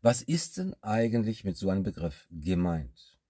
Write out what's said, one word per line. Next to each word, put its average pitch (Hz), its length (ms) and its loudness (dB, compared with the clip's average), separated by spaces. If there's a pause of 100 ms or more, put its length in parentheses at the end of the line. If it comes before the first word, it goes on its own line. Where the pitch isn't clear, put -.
Was 120 180 4
ist - 360 -2
denn 185 260 -6
eigentlich 110 640 0
mit 92 120 -2
so 95 140 0
einem 95 140 2
Begriff 85 440 -4
gemeint? 85 1000 -2